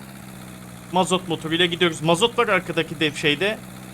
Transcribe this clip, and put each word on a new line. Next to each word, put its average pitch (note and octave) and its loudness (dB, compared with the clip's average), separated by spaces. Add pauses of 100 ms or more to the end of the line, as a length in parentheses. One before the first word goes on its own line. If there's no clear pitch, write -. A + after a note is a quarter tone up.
(920)
mazot F3+ 2
motoruyla E3 0
gidiyoruz. E3+ 2
Mazot E3+ 4
var A#3 4
arkadaki F3 0
dev D3+ 2
şeyde. D#3+ 2 (360)